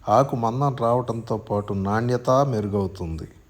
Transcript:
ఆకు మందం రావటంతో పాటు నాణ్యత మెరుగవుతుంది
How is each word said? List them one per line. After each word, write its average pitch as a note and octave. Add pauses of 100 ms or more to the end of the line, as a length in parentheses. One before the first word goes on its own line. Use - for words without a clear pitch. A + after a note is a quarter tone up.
(180)
ఆకు C#3+
మందం C3 (120)
రావటంతో A#2 (120)
పాటు G#2 (140)
నాణ్యత A#2+ (220)
మెరుగవుతుంది G2 (220)